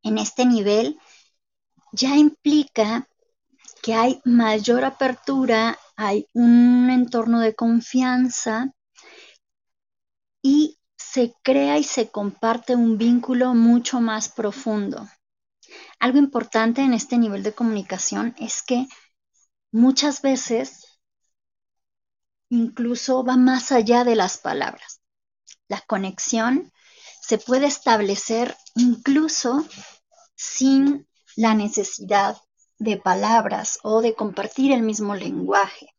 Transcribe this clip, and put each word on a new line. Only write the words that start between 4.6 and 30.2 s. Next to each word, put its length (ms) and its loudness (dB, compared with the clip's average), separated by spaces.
apertura, 920 -2
hay 380 -4
un 560 6
entorno 500 0
de 160 0
confianza 1160 -2
y 380 2
se 460 -4
crea 360 2
y 60 0
se 280 -4
comparte 640 -4
un 220 2
vínculo 580 2
mucho 440 4
más 300 -4
profundo. 760 -6
Algo 180 2
importante 640 0
en 120 2
este 240 -2
nivel 260 0
de 100 -6
comunicación 840 -4
es 240 -8
que 240 -4
muchas 500 2
veces 800 -4
incluso 760 -2
va 140 0
más 340 2
allá 320 4
de 120 2
las 220 -2
palabras. 640 -8
La 140 -8
conexión 880 -4
se 160 -2
puede 300 -2
establecer 920 -2
incluso 880 0